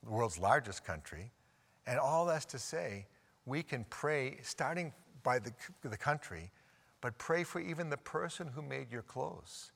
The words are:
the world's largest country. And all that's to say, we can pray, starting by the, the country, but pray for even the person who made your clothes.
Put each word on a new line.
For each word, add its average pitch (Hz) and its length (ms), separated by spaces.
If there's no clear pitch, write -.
the 113 80
world's 113 260
largest 104 480
country. 87 460
And 127 100
all 156 300
that's 156 180
to 131 140
say, 117 480
we 143 160
can 123 260
pray, 143 540
starting 156 500
by 123 160
the, 113 120
the 107 160
country, 95 540
but 120 160
pray 170 260
for 175 160
even 170 300
the 151 80
person 165 500
who 139 140
made 135 300
your 117 100
clothes. - 760